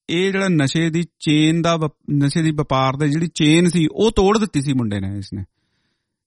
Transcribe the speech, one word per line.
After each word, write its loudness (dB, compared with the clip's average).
ਇਹ 0
ਜਿਹੜਾ -2
ਨਸ਼ੇ 2
ਦੀ -2
ਚੇਨ 2
ਦਾ 0
ਵਪ-, -6
ਨਸ਼ੇ 0
ਦੀ 2
ਵਪਾਰ 0
ਦੇ -2
ਜਿਹੜੀ -2
ਚੇਨ 2
ਸੀ 2
ਉਹ 0
ਤੋੜ 2
ਦਿੱਤੀ -2
ਸੀ -4
ਮੁੰਡੇ -2
ਨੇ -8
ਇਸਨੇ। -10